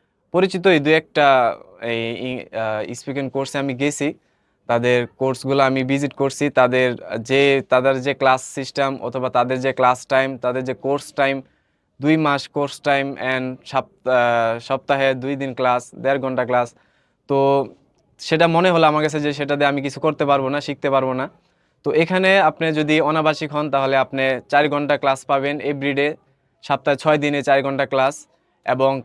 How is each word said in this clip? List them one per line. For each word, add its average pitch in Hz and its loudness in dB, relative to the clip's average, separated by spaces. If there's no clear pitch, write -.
পরিচিত 185 0
এই 170 6
দু 147 0
একটা 139 4
এই, 117 -6
আহ, 107 -6
স্পিকিং 135 -8
কোর্সে 139 -6
আমি 139 -4
গেছি, 143 -2
তাদের 120 2
কোর্সগুলো 131 -2
আমি 135 2
ভিজিট 139 -2
করছি, 139 -2
তাদের 127 2
যে, 139 2
তাদের 131 2
যে 135 -4
ক্লাস 131 2
সিস্টেম 139 -4
অথবা 127 -6
তাদের 127 0
যে 131 0
ক্লাস 123 2
টাইম, 135 0
তাদের 127 -4
যে 127 -6
কোর্স 139 -6
টাইম, 135 -2
দুই 151 4
মাস 147 0
কোর্স 143 -4
টাইম 139 0
and 127 -4
সপ-, - -6
আহ, 120 2
সপ্তাহে 135 0
দুই 135 -6
দিন 135 -6
ক্লাস, 123 0
দেড় 135 -2
ঘন্টা 131 -2
ক্লাস। 123 0
তো 139 2
সেটা 160 2
মনে 170 2
হলো 165 4
আমার 151 2
কাছে 151 -2
যে 147 -2
সেটা 143 -2
দিয়ে 143 2
আমি 139 0
কিছু 139 -8
করতে 156 -2
পারবো 139 2
না, 143 -2
শিখতে 143 -6
পারবো 131 0
না। 131 -4
তো 143 -2
এখানে 185 2
আপনি 160 0
যদি 151 2
অনাবাসিক 151 0
হন 151 -4
তাহলে 135 0
আপনি 135 0
চার 147 2
ঘন্টা 143 -2
ক্লাস 135 -2
পাবেন 143 -2
everyday, 143 -2
সপ্তাহে 139 -2
ছয় 156 2
দিনে 143 -2
চার 139 2
ঘন্টা 139 -2
ক্লাস, 135 -2
এবং 131 0